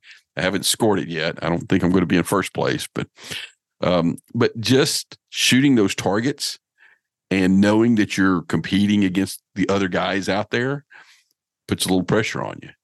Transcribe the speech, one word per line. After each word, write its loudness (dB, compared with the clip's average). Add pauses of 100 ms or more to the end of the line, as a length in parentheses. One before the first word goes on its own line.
(380)
I -4
haven't -2
scored 2
it -6
yet. -6
I -2
don't -2
think 2
I'm 2
gonna 4
be 0
in 2
first -2
place, -4
but, -6 (720)
um, 0 (180)
but 0
just 0 (120)
shooting 2
those 2
targets -4 (720)
and 4
knowing 4
that 0
you're 2
competing 0
against -2 (140)
the -2
other 0
guys -4
out -2
there -4 (840)
puts -4
a -6
little 0
pressure -2
on -10
you. -20 (140)